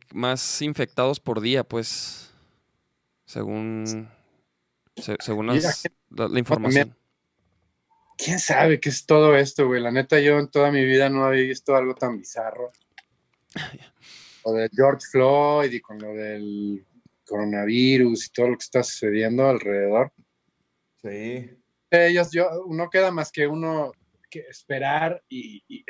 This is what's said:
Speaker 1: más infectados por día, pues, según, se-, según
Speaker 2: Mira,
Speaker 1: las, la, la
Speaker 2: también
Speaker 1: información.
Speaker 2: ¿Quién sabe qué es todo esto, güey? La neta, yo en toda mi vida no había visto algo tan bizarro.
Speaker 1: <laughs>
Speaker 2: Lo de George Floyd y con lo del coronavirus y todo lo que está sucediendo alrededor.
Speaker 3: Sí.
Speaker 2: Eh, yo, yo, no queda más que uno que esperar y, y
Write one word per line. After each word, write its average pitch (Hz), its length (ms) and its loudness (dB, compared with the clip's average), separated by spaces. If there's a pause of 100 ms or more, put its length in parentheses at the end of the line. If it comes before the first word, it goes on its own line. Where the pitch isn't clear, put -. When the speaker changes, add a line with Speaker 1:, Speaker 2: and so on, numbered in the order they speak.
(120)
Speaker 1:
más 123 500 -4
infectados 143 580 -2
por 110 200 -4
día, 123 240 0
pues, - 640 -8 (960)
según, 110 840 -8 (880)
se-, - 240 -6
según 107 260 -4
Speaker 2:
Mira, 131 160 0
Speaker 1:
las, - 220 -4
la, - 60 -8 (200)
la - 140 -16
Speaker 2:
también 107 140 -2
Speaker 1:
información. 127 580 0 (1200)
Speaker 2:
¿Quién 160 200 -4
sabe 143 420 2
qué - 80 -4
es - 160 -4
todo 151 320 8
esto, 139 300 2
güey? 123 160 0
La 120 80 -2
neta, 135 300 2
yo 147 180 4
en 143 100 -2
toda 143 220 2
mi 139 140 2
vida 135 260 4
no 135 160 2
había 131 160 2
visto 131 340 0
algo 127 180 0
tan 120 240 -4
bizarro. 113 540 -10 (840)
Speaker 1:
<laughs> - 880 -18
Speaker 2:
Lo 113 80 0
de 113 200 0
George 135 380 4
Floyd 143 640 4
y 117 80 -8
con 107 180 -16
lo 107 160 -12
del 104 720 -8 (400)
coronavirus 113 1000 2
y - 40 -20
todo 123 200 0
lo 120 60 -2
que - 60 -16
está 123 200 0
sucediendo 110 680 0
alrededor. 104 640 0 (880)
Speaker 3:
Sí. 113 480 -10 (400)
Speaker 2:
Eh, 170 240 6
yo, 175 80 2 (100)
yo, 170 160 0 (200)
no 170 200 -6
queda 190 220 2
más 160 220 -6
que 147 140 0
uno 156 460 -4 (380)
que 160 180 -14
esperar 143 800 -4
y, 110 400 -14
y - 220 -16